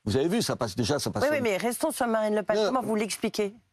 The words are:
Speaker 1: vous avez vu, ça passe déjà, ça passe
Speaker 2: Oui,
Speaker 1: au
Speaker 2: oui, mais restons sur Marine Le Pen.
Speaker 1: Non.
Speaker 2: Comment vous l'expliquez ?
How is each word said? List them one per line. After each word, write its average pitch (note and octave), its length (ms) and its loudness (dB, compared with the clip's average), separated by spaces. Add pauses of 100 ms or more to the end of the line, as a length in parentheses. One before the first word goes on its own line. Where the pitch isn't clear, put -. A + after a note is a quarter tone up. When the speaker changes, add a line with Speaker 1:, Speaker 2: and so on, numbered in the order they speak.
Speaker 1:
vous G#2+ 100 0
avez C#3+ 120 4
vu, A3+ 120 2
ça B2+ 160 -2
passe A2 200 -4
déjà, B2+ 220 2
ça - 120 -2
passe A2 140 0
Speaker 2:
Oui, C#4+ 40 2
Speaker 1:
au D4+ 40 2
Speaker 2:
oui, C#4+ 100 0
mais G#3 160 0
restons A#3+ 320 0
sur B3 160 -2
Marine A3 300 0
Le G#3+ 60 2
Pen. G#3 140 0
Speaker 1:
Non. G#3+ 100 4
Speaker 2:
Comment B3 160 0
vous A3 140 -2
l'expliquez ? G#3 560 -2 (200)